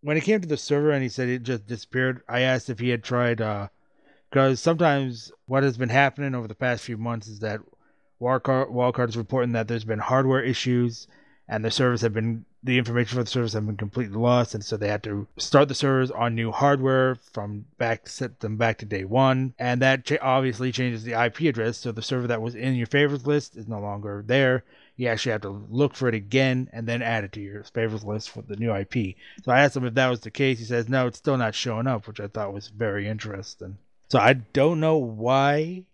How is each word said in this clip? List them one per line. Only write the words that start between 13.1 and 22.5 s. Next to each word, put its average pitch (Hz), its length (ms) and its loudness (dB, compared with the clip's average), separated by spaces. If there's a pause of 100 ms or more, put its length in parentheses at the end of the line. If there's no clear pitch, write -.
for 123 80 0
the - 60 -8
servers 117 220 0
have 107 140 -2
been 107 100 -4
completely 104 400 -6
lost, 120 380 4
and 104 100 -6
so 113 120 -4
they 101 120 -2
had 104 160 -4
to 104 240 -6 (100)
start - 300 2
the 135 80 -6
servers 131 340 0
on 117 240 -2
new 113 160 -2
hardware 131 640 2 (180)
from 104 320 -8 (140)
back, 113 300 -2
set - 320 -10
them 107 160 -4
back 113 220 0
to 113 60 -12
day 101 200 -6
one, 131 520 2
and 123 240 -2
that 131 240 4
cha-, 151 160 -2
obviously 127 520 0
changes 117 320 -2
the 120 100 -6
I 117 140 2
P 156 180 -2
address, 117 320 0
so 120 140 -6
the 110 100 -8
server 127 240 -2
that 117 160 0
was 120 140 -6